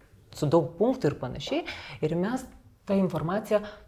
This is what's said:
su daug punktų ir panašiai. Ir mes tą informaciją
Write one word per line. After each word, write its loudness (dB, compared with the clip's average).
su -2
daug 4
punktų 2
ir 2
panašiai. -4
Ir 0
mes -2
tą 0
informaciją 2